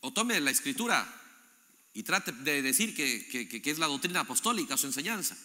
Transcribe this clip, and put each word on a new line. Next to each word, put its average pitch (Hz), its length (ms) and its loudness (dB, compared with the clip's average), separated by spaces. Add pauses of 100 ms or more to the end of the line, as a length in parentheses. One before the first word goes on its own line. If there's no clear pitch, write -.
o 131 120 -6
tome 220 280 4
la 139 100 2
escritura 139 560 2 (880)
y 107 80 -8
trate 185 300 0
de 139 300 0
decir 135 340 2
que, 127 320 0
que, 120 200 -4
que, 117 140 -8
que 143 80 -2
es 151 80 -2
la 165 80 2
doctrina 160 340 0
apostólica, 139 560 0
su 139 120 0
enseñanza. 170 560 -4